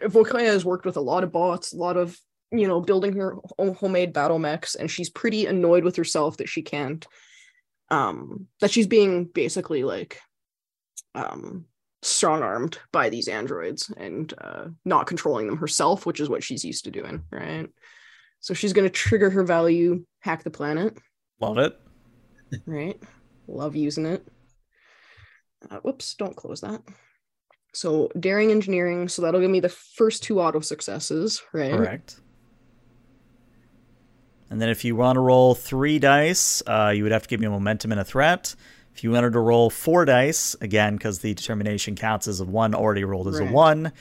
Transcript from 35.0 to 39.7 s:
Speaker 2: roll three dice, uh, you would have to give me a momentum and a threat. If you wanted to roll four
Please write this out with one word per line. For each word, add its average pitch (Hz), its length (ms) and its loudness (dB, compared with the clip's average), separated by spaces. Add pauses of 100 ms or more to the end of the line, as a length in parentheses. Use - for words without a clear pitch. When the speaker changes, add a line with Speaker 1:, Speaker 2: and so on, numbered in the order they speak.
Speaker 2:
roll 127 340 6
three 147 440 0
dice, 147 680 4
uh, 107 280 2
you 104 80 0
would 107 80 2
have 110 120 2
to - 40 -20
give 113 140 -2
me 110 60 0
a - 20 -2
momentum 104 420 -2
and 104 80 0
a 98 60 -2
threat. 156 500 0 (400)
If - 80 -12
you 113 80 0
wanted 120 220 2
to 120 60 2
roll 117 300 6
four 165 360 2